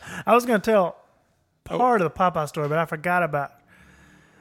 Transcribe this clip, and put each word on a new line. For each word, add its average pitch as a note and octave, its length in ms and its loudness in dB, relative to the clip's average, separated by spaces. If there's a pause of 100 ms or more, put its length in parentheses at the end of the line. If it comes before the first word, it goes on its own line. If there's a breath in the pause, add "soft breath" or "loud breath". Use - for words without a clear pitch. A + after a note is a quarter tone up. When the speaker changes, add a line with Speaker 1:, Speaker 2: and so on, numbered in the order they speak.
(260 loud breath)
Speaker 1:
I G#3 100 4
was B3 100 2
gonna A#3 140 2
tell G3 380 0 (720)
Speaker 2:
Oh. E3 80 -4
Speaker 1:
part A#3+ 240 4
of D#3+ 100 0
the - 80 -16
Popeye E3+ 300 0
story, D3 180 -6
but D3+ 100 -2
I E3 80 0
forgot F3 380 -2
about D3 280 -4 (880 soft breath)